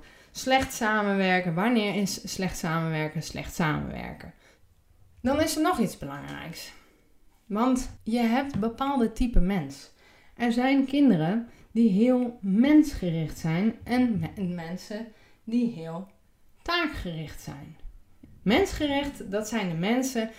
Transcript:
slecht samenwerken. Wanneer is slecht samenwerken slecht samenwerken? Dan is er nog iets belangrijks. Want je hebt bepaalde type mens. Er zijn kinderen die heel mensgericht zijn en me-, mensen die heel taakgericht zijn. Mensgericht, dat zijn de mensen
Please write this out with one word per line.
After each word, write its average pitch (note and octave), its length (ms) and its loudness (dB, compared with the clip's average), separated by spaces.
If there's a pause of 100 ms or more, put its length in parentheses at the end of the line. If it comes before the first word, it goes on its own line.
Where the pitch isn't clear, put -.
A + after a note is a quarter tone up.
(320)
slecht C4 420 0
samenwerken. G3 800 2
Wanneer G#3 420 2
is G3 380 -4
slecht F#3 240 -4
samenwerken D#3+ 680 -2
slecht - 300 -10
samenwerken? D3 800 -4 (880)
Dan C#4+ 200 2
is D#4+ 140 0
er D4+ 60 0
nog F4 180 2
iets F#3+ 180 0
belangrijks. C#3+ 760 -12 (720)
Want B3+ 580 0
je A3+ 160 0
hebt A#3+ 400 2
bepaalde A#3 540 0
type B3 260 4
mens. F3 520 0 (440)
Er A#3+ 160 0
zijn C4+ 340 2
kinderen A#3 640 2 (220)
die A3+ 180 4
heel A#3+ 520 2
mensgericht F#3+ 960 4
zijn F3+ 460 0
en A#3+ 360 2
me-, F3+ 240 -6
mensen F3 640 -8 (360)
die A#3 300 0
heel E3 340 -10 (540)
taakgericht F#3 800 -4
zijn. D3 360 -14 (640)
Mensgericht, C#4 880 0
dat G#3+ 160 -4
zijn G#3 220 -2
de E3 60 -4
mensen A3+ 640 -2